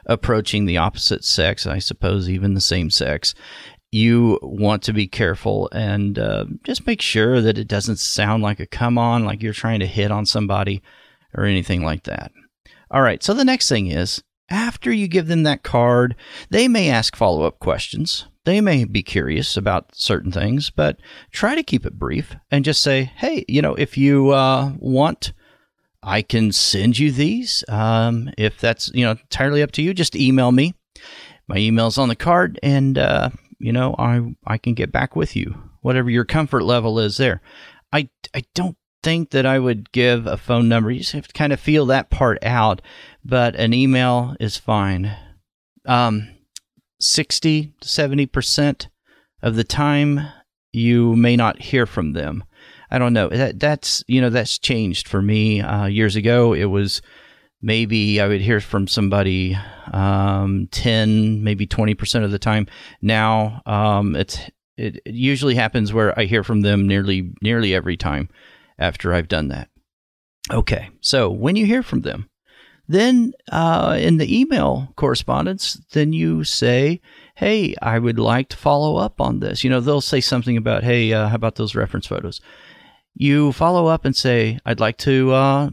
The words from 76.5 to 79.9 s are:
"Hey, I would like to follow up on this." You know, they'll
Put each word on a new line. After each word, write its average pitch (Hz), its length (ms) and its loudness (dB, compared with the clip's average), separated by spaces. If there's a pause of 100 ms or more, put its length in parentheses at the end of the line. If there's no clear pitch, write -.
"Hey, 208 480 0
I 113 160 0
would 117 200 0
like 113 320 0
to - 60 -14
follow 147 400 2
up 190 240 -2
on 123 200 -2
this." 98 240 -4
You 127 60 2
know, 127 100 2
they'll 143 200 2